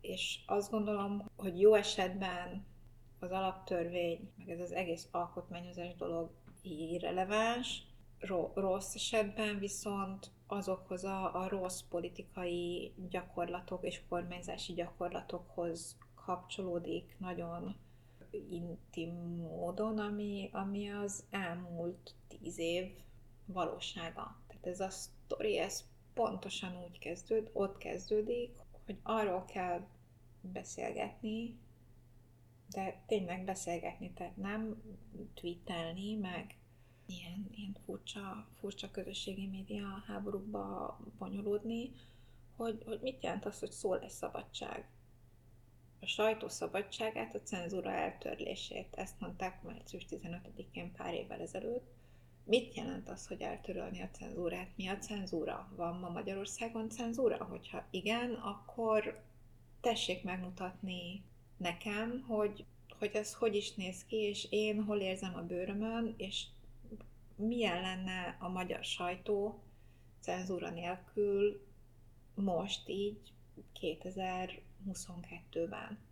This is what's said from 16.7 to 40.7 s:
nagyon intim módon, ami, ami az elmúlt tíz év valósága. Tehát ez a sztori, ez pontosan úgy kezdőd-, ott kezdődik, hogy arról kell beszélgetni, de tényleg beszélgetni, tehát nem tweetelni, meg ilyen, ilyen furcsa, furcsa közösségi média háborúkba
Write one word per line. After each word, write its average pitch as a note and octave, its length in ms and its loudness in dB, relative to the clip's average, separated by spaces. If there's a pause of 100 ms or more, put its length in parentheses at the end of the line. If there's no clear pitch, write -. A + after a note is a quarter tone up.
nagyon F3 580 -2 (760)
intim E3+ 640 -4 (220)
módon, F3 640 0
ami, G#3 540 0
ami G3+ 380 0
az G3+ 400 -2
elmúlt F3 840 -2 (140)
tíz - 300 -8
év F3 340 4 (540)
valósága. - 1000 -2
Tehát - 200 -8
ez F3+ 140 -2
a F#3+ 100 2
sztori, - 680 0
ez F#3+ 260 0 (300)
pontosan F#3+ 680 0
úgy F3 140 -12
kezdőd-, A3 540 2
ott G3 260 2
kezdődik, A3 760 2 (300)
hogy G3 160 -4
arról G3+ 420 4
kell F3+ 420 0 (540)
beszélgetni, G#3+ 1160 -4 (1120)
de F#3+ 360 -2
tényleg F#3 380 2
beszélgetni, F3 680 -2
tehát F3 240 -8
nem G#3+ 460 -2 (520)
tweetelni, F3 800 -2
meg F#3 440 -2 (480)
ilyen, F3+ 500 -6
ilyen G3 280 -4
furcsa, G3 640 -6 (100)
furcsa G3+ 320 -4
közösségi F#3+ 560 -2
média G3 600 -4
háborúkba G3+ 920 -2 (200)